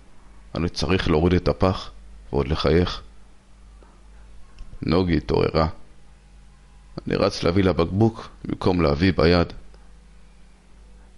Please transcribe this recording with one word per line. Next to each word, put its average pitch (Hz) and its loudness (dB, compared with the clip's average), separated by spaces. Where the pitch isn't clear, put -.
אני 85 -2
צריך 85 -2
להוריד 85 4
את 85 0
הפח 92 0
ועוד 67 0
לחייך. 80 0
נוגי 85 2
התעוררה. 80 0
אני 95 -2
רץ - -2
להביא 90 2
לה 92 4
בקבוק 92 0
במקום - 0
להביא 78 2
ביד. 85 4